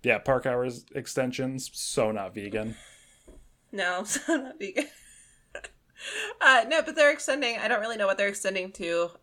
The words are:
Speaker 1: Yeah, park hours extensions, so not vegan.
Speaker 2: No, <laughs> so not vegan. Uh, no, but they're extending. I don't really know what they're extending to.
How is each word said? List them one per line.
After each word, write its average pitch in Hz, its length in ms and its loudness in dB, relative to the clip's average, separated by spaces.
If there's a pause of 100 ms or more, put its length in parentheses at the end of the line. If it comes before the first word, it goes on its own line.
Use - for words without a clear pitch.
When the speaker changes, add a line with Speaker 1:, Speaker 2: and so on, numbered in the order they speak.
Speaker 1:
Yeah, 113 160 2
park 131 280 2
hours 123 480 -2
extensions, 127 800 -4
so - 360 0
not 98 240 -6
vegan. 107 420 -6 (960)
Speaker 2:
No, 185 320 -2
<laughs> - 20 -10
so 302 300 -2
not 262 220 -6
vegan. 196 280 -4 (1500)
Uh, 262 280 8
no, 311 140 2
but 311 140 -6
they're 294 160 8
extending. 262 460 -2
I - 80 -4
don't 226 140 2
really 226 160 -4
know 208 100 2
what 190 120 2
they're 202 100 2
extending 190 440 -4
to. 170 380 -2 (120)